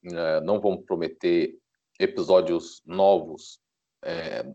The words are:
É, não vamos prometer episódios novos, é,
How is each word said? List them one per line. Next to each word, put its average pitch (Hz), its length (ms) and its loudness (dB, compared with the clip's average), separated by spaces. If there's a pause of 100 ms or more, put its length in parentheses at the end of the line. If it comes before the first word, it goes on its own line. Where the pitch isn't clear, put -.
É, 82 340 -2
não 98 220 0
vamos 98 240 -2
prometer 85 720 0 (420)
episódios 92 840 2
novos, 90 720 0 (440)
é, 82 520 -8